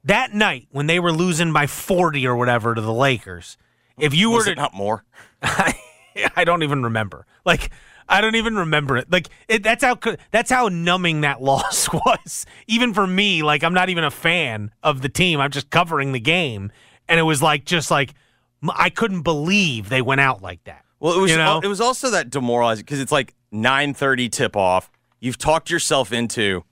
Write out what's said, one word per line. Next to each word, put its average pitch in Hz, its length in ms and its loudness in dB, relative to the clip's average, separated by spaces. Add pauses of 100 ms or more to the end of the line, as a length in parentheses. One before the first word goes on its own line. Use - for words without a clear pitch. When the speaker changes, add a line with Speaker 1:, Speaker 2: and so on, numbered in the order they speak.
Speaker 1:
that 226 300 0
night 196 380 0
when 143 160 -2
they 170 120 2
were 175 140 2
losing 165 400 0
by 147 140 4
forty 160 600 0
or 123 80 0
whatever 120 400 0
to 113 60 -4
the 110 120 -4
Lakers, 113 640 -2 (400)
if 143 160 0
you 202 180 2
Speaker 2:
Was 226 140 2
Speaker 1:
were 202 60 0
Speaker 2:
it 170 40 -4
Speaker 1:
to 143 60 -8
Speaker 2:
not 143 120 -4
more? 104 300 -4 (200)
Speaker 1:
<laughs> - 180 -20
I, - 320 0 (600)
I 180 80 2
don't 170 200 2
even 143 200 0
remember. 110 420 -4 (200)
Like, - 260 0 (380)
I 190 100 4
don't 220 160 0
even 226 220 0
remember 151 400 0
it. 127 120 -6
Like, 180 200 0 (180)
it, 220 160 0
that's 226 200 0
how 247 120 2
co-, 226 220 -6 (140)
that's 226 200 0
how 254 160 2
numbing 175 540 0
that 139 200 0
<laughs> - 0 -
loss - 500 0
was. - 540 -2 (220)
Even 233 260 2
for 196 140 2
me, 185 360 2
like, 151 200 2
I'm 165 100 0
not 185 160 2
even 170 140 -2
a 143 80 0
fan 131 600 -2 (120)
of 143 180 0
the 139 80 -4
team. 170 300 2
I'm 139 120 0
just 143 180 -6
covering 160 420 0
the 131 80 -4
game. 117 520 -2 (360)
And 170 120 4
it 165 40 4
was 156 180 2
like, 151 240 2
just 170 260 -2
like, 139 220 0 (500)
m-, 143 120 -4
I 175 140 2
couldn't 196 340 -2
believe 151 680 0
they 131 120 0
went 135 200 2
out 131 200 2
like 90 240 -14
that. 80 180 -20 (160)
Speaker 2:
Well, 165 180 0
it 190 40 2
was 190 100 4
Speaker 1:
You 160 60 4
know? 160 60 4
Speaker 2:
al-, 156 160 2
it 175 80 -4
was 202 140 -4
also 247 300 0
that 165 180 -2
demoralizing 120 560 -2
'cause 143 140 -6
it's 135 120 -4
like 139 220 0 (180)
nine 135 420 0
thirty 131 360 0
tip 107 260 -2
off. 92 340 0 (300)
You've 120 180 -6
talked 156 320 0
yourself 147 440 -2
into 107 580 -2